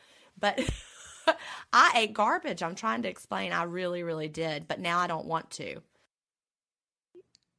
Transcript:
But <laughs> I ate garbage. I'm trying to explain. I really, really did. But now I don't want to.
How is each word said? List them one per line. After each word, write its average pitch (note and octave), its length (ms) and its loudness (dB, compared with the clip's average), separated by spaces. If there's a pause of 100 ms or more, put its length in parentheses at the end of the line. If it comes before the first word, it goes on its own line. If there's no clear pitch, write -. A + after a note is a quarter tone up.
(380)
But G#3 260 2
<laughs> - 1080 -4
I D4+ 240 10
ate G#3+ 180 4
garbage. A#3+ 480 0
I'm E3+ 140 -4
trying A3+ 260 -2
to G#3 60 -4
explain. F#3+ 440 -6
I E3+ 120 0
really, F3 400 -4
really D#3+ 240 -4
did. D#3 400 -4
But D3+ 100 -4
now F3 220 0
I F3 80 0
don't E3 180 -6
want - 260 -4
to. F#2 280 -10 (1800)